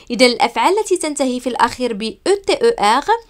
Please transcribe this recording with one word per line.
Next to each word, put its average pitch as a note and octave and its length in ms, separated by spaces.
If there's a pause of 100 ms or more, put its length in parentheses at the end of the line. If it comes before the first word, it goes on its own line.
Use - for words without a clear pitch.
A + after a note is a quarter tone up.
(100)
إذن A#3+ 160
الأفعال B3 520
التي G4+ 180
تنتهي C#4 440
في B3+ 80
الأخير A#3+ 440
ب G#3+ 220 (140)
E F4+ 40 (180)
T F4 40
E A#4 260
R، A#3+ 300 (200)